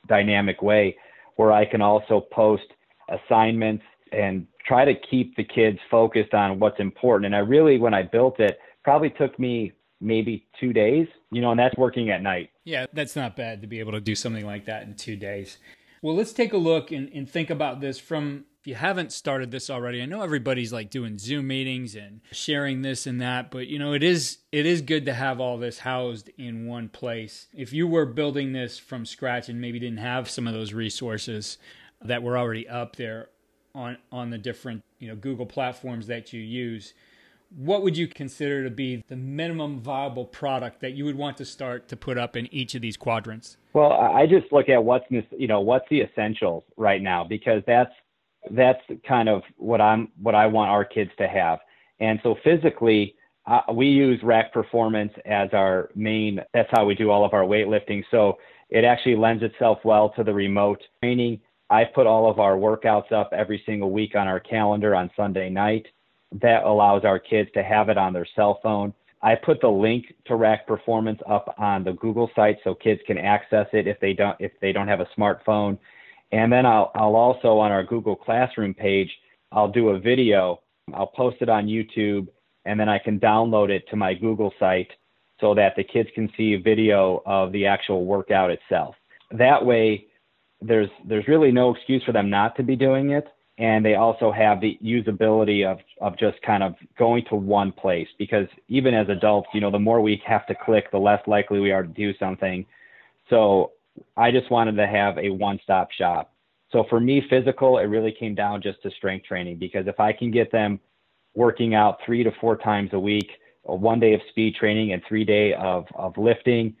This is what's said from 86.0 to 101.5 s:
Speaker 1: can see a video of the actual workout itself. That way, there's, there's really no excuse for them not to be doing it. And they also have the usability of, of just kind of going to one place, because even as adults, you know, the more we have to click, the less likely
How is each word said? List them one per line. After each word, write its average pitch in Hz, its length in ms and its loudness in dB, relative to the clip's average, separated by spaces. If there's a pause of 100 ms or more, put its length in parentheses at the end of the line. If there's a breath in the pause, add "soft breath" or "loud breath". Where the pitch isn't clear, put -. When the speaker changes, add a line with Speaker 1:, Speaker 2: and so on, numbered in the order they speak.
Speaker 1:
can 110 220 -4
see 110 200 0
a 92 40 -4
video 101 640 2
of 95 280 0
the 101 120 -2
actual 95 380 0
workout 95 480 0
itself. 80 440 -4 (360 soft breath)
That 123 340 4
way, 110 420 2 (540)
there's, 110 280 2 (160)
there's 107 240 -2
really 151 240 6
no 123 200 4
excuse 131 300 -2
for 123 80 -4
them 101 180 2
not 101 280 2
to 131 60 -4
be 127 120 0
doing 135 360 2
it. 143 180 -2 (300)
And 110 240 2
they 107 120 4
also 113 360 2
have 104 300 4
the 110 220 -2
usability 107 840 2
of, 95 140 -2 (200)
of 87 200 -4
just 107 240 0
kind 101 180 0
of 92 140 -2 (200)
going 117 340 2
to 110 60 -2
one 101 360 2
place, 87 360 -2 (120)
because 101 260 0 (220)
even 127 260 2
as 107 160 2
adults, 101 420 2
you 107 100 -2
know, 101 100 0
the 104 80 0
more 113 200 4
we 107 280 2
have 110 180 0
to - 80 -6
click, - 380 0
the 98 80 0
less 101 260 2
likely 104 340 0